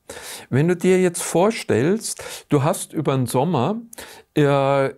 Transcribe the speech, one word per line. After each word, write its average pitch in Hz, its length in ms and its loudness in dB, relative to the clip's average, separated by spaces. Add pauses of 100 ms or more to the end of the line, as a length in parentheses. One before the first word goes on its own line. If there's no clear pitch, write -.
(500)
Wenn 143 180 2
du 175 80 2
dir 185 260 2
jetzt 180 220 0
vorstellst, 180 1300 -2
du 143 140 2
hast 170 300 -2
über 143 220 0
den 131 100 0
Sommer, 151 560 0 (560)
äh, 139 600 4